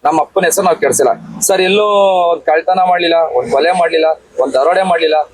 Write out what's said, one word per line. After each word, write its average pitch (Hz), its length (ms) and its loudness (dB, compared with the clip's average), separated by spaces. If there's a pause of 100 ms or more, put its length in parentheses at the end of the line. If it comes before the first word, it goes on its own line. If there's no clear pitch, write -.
ನಮ್ಮ 156 180 0
ಅಪ್ಪನ 185 220 -2
ಹೆಸರು 180 220 0
ನಾವ್ 170 100 2
ಕೆಡ್ಸಿಲ್ಲ 135 360 0 (280)
ಸರ್. 190 220 0
ಎಲ್ಲೋ 202 260 0 (440)
ಒಂದ್ 170 120 -4
ಕಳ್ತನ 165 360 0 (100)
ಮಾಡ್ಲಿಲ್ಲ, 175 260 0 (220)
ಒಂದ್ 123 140 -4
ಕೊಲೆ 147 200 0
ಮಾಡ್ಲಿಲ್ಲ, 165 340 0 (340)
ಒಂದ್ 135 140 -2
ದರೋಡೆ 165 300 2
ಮಾಡ್ಲಿಲ್ಲ 165 340 0 (160)